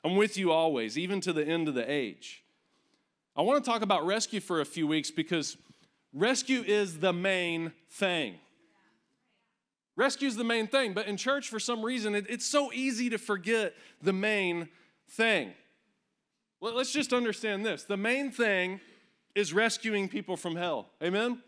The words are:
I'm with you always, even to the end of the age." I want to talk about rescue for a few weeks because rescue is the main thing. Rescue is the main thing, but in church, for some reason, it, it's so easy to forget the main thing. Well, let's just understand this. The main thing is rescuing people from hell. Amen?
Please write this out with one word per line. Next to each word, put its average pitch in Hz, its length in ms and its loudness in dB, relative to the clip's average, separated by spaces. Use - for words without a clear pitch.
I'm 175 120 0
with 208 220 4
you 180 140 2
always, 143 460 2
even 180 240 -2
to 185 120 -2
the 151 120 2
end 160 220 0
of 139 80 -2
the 120 140 -2
age." 135 540 -6
I 143 60 0
want 262 220 4
to 247 60 -2
talk 226 140 0
about 185 220 2
rescue 202 360 0
for 165 180 0
a 143 60 0
few 165 220 -2
weeks 156 240 0
because 160 440 -2
rescue 247 520 0
is 196 340 0
the 180 140 4
main 175 580 0
thing. 160 460 -2
Rescue 269 320 2
is 220 100 -2
the 233 60 -2
main 226 240 2
thing, 254 260 0
but 202 140 -2
in 202 100 -2
church, 277 320 -2
for 220 100 -6
some 226 240 -4
reason, 220 320 -2
it, 202 140 -2
it's 240 160 -4
so 285 280 2
easy 247 360 -2
to 226 80 0
forget 208 580 -2
the 185 120 2
main 190 560 0
thing. 190 440 2
Well, 226 120 -4
let's 254 180 0
just 277 220 0
understand 220 520 0
this. 175 180 -2
The 202 140 -4
main 247 340 0
thing 190 480 2
is 185 180 2
rescuing 214 560 2
people 196 260 -4
from 165 200 -6
hell. 165 320 -4
Amen? 226 440 0